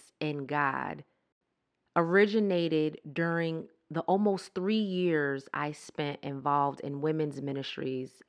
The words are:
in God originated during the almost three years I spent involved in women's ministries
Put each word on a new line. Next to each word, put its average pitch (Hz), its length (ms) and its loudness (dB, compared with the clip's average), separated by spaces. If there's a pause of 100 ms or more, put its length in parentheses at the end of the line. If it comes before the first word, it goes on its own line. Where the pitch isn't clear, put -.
(200)
in 147 260 -4
God 143 580 -2 (920)
originated 170 1080 2 (100)
during 165 540 0 (240)
the 160 120 -4
almost 196 520 2
three 190 220 0
years 170 760 0
I 147 200 -4
spent - 500 -6
involved 143 600 0
in 139 200 -6
women's 151 400 0
ministries 135 880 -6